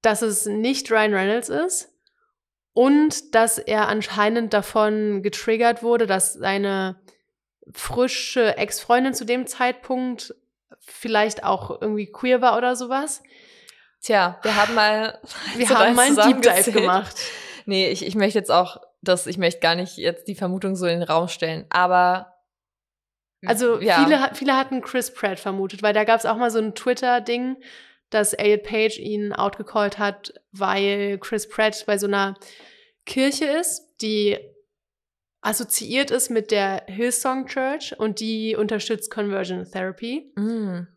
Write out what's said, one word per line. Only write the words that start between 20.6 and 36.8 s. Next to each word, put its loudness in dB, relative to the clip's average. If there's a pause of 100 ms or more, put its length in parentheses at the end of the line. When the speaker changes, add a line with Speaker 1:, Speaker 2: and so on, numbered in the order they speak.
Speaker 2:
so -4
in 0
den -2
Raum 0
stellen, -6
aber 2 (1120)
Speaker 1:
Also 0
Speaker 2:
ja. 4
Speaker 1:
viele 4
ha-, -2
viele 0
hatten -2
Chris -4
Pratt -4
vermutet, -6
weil 4
da 4
gab's 4
auch 0
mal 0
so 0
ein -4
Twitter-Ding, -2 (520)
dass 0
Elliot 2
Page -2
ihn -6
outgecallt -2
hat, -4 (180)
weil -2
Chris -6
Pratt -2
bei 0
so -2
einer 0 (720)
Kirche 0
ist, -4
die 0 (1040)
assoziiert -2
ist 0
mit -2
der -2